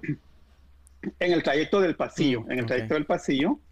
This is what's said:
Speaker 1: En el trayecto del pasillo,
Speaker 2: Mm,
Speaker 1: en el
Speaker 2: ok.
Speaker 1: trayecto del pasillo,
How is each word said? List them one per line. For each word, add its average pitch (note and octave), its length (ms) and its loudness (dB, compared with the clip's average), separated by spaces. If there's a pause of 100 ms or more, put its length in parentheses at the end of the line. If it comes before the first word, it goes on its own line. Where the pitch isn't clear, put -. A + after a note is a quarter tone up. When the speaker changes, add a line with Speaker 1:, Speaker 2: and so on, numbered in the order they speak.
(1200)
Speaker 1:
En F3 120 2
el D#3+ 120 2
trayecto D#3 360 2
del F3 160 2
pasillo, B2+ 460 0
Speaker 2:
Mm, - 100 -12
Speaker 1:
en B2 60 -2
el B2 60 -2
Speaker 2:
ok. A2+ 40 -4
Speaker 1:
trayecto B2 280 -2
del D3+ 100 -2
pasillo, E3+ 540 0 (120)